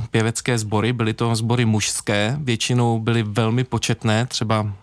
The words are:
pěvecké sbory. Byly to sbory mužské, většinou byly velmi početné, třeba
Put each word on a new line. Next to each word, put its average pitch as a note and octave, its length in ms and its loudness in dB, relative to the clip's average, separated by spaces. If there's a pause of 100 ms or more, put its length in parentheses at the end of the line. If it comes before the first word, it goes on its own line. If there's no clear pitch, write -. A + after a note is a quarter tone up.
(120)
pěvecké A2+ 460 0
sbory. G#2+ 360 0
Byly A2+ 200 0
to A#2 220 0
sbory A#2 300 0
mužské, G#2+ 760 0
většinou A#2+ 600 0
byly A2+ 240 0
velmi A2 400 0
početné, A2+ 640 0
třeba G#2+ 580 -2